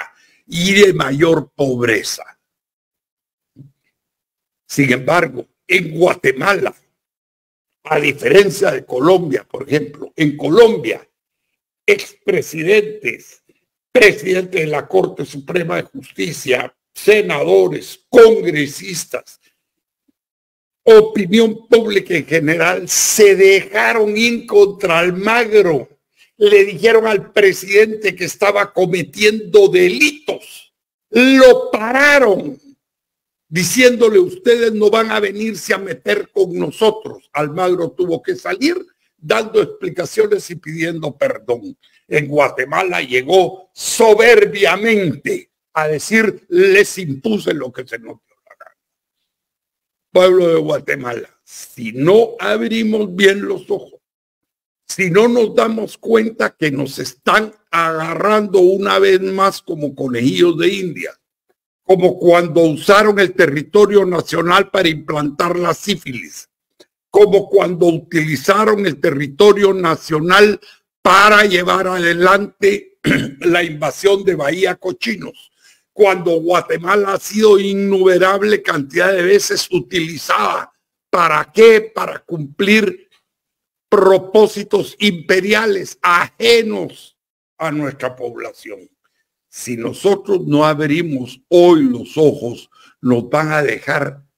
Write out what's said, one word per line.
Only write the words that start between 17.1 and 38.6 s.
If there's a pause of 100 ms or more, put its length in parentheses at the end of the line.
congresistas, (1400)
opinión
pública
en
general,
se
dejaron
ir
contra
Almagro. (480)
Le
dijeron
al
presidente
que
estaba
cometiendo
delitos. (360)
Lo
pararon, (920)
diciéndole,
"Ustedes
no
van
a
venirse
a
meter
con
nosotros".
Almagro
tuvo
que
salir (420)